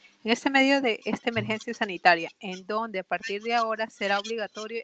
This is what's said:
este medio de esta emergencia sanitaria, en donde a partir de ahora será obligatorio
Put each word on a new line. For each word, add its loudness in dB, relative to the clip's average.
este 0
medio 6
de 0
esta -4
emergencia -4
sanitaria, 2
en -10
donde -4
a -4
partir -6
de -4
ahora -2
será -2
obligatorio -8